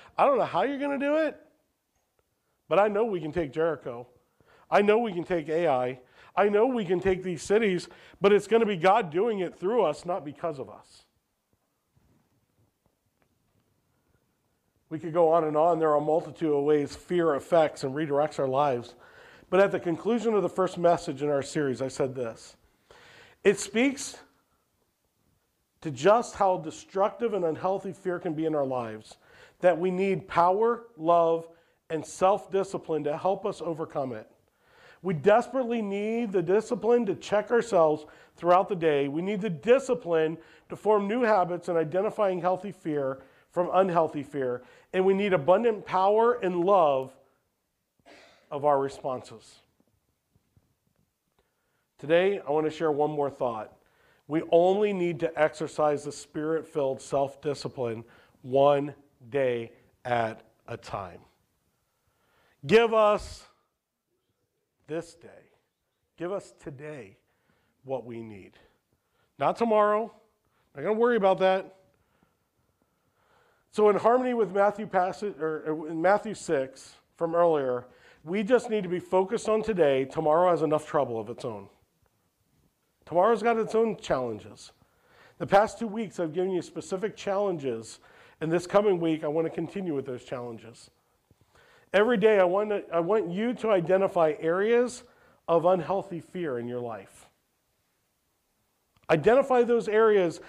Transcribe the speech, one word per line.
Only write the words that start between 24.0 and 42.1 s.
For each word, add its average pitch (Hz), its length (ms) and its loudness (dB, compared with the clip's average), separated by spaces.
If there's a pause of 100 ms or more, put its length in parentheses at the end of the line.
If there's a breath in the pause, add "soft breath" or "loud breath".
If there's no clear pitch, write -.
to 160 100 -8
just 196 440 2
how 185 240 0
destructive 196 760 -4
and 180 100 -2
unhealthy 185 480 -4
fear - 260 -6
can 160 160 -6
be 156 100 -4
in 156 100 -2
our 143 120 -2
lives, 117 500 -8 (440 soft breath)
that 175 180 4
we 185 120 -2
need 185 380 -2
power, 208 560 2 (120)
love, 165 520 2 (400 soft breath)
and 160 160 -6
self-discipline 185 1000 -2
to 147 120 -4
help 190 300 -2
us 190 160 -8
overcome 151 500 -6
it. 110 180 -14 (720 soft breath)
We 185 120 -2
desperately 233 640 2
need 208 520 -4
the 190 100 0
discipline 220 640 0
to 190 80 -2
check 202 360 -2
ourselves 170 540 2 (320 loud breath)
throughout 180 320 4
the 202 80 -4
day. 147 320 2
We 151 140 -6
need 196 180 -4
the 220 80 -4
discipline 170 880 0 (320 loud breath)
to - 80 -12
form 202 320 0
new 240 140 -2
habits 180 480 0
in 170 80 0
identifying 185 640 -2